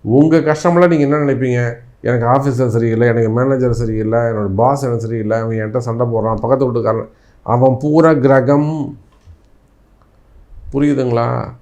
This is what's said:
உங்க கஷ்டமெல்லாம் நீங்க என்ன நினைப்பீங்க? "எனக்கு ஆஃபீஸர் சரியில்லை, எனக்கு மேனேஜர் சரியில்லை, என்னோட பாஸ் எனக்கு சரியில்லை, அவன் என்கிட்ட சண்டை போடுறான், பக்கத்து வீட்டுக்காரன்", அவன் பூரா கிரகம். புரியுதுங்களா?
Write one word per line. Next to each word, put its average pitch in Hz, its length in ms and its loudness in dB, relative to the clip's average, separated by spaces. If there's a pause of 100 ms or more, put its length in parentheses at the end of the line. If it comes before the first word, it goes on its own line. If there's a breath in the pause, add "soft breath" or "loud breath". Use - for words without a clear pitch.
உங்க 147 380 4
கஷ்டமெல்லாம் 170 500 2
நீங்க 156 160 2
என்ன 143 120 0
நினைப்பீங்க? 123 580 -2 (280)
"எனக்கு 117 240 0
ஆஃபீஸர் 131 400 0
சரியில்லை, 113 420 2
எனக்கு 113 200 2
மேனேஜர் 127 440 0
சரியில்லை, 110 460 -2
என்னோட 110 360 -2
பாஸ் 131 280 0
எனக்கு 120 180 -2
சரியில்லை, 110 380 -4
அவன் 113 180 -4
என்கிட்ட 110 220 -4
சண்டை 117 280 -4
போடுறான், 113 280 -2
பக்கத்து 127 380 0
வீட்டுக்காரன்", 110 360 -2 (340 soft breath)
அவன் 123 360 2
பூரா 160 340 4
கிரகம். 143 840 0 (1700)
புரியுதுங்களா? 123 760 -2 (140)